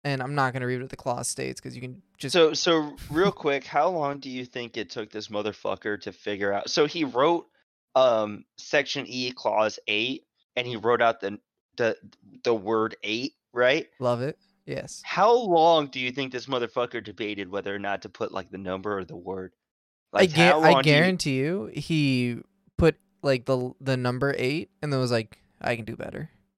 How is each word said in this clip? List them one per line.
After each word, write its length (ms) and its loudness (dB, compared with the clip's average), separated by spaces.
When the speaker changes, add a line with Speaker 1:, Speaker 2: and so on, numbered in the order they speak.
Speaker 1:
And 180 -4
I'm 140 -6
not 180 0
gonna 140 -4
read 140 -4
what 100 -12
the 40 -12
clause 320 -4
states, 320 -6
'cause 160 -14
you 60 -12
can 200 -14
just 140 -6
Speaker 2:
So, 200 6
so 420 0
real 220 2
quick, 340 -2
how 240 2
long 300 -2
do 100 -12
you 160 -8
think 320 -10
it 140 -6
took 200 -8
this 180 -8
motherfucker 720 -4
to 100 -10
figure 420 -4
out? 160 -4
So 160 2
he 180 -4
wrote, 440 2
um, 500 2
Section 500 -2
E, 240 -6
Clause 560 0
eight, 380 -2
and 120 -2
he 80 -6
wrote 260 2
out 200 2
the, 180 -6
the, 200 0
the 100 2
word 500 0
eight, 300 -4
right? 360 2
Speaker 1:
Love 220 0
it. 160 -6
Yes. 360 -10
Speaker 2:
How 300 4
long 540 4
do 120 -10
you 120 -2
think 200 -4
this 140 -8
motherfucker 580 -2
debated 460 -6
whether 240 -6
or 60 -6
not 240 -4
to 60 -12
put, 220 -8
like, 200 -10
the 80 -10
number 400 -4
or 60 -8
the 100 -16
word? 380 -10
Speaker 1:
I 60 0
Speaker 2:
Like, 160 4
Speaker 1:
ga-, 120 6
Speaker 2:
how 140 6
Speaker 1:
I 120 8
Speaker 2:
long 100 6
do 60 4
you 60 8
Speaker 1:
guarantee 440 2
you, 340 -2
he 640 0
put, 180 6
like, 220 2
the, 260 0
the 160 0
number 400 0
eight 320 -2
and 100 -2
then 60 2
was 120 0
like, 300 -2
"I 160 -2
can 80 -12
do 100 -10
better." 340 -10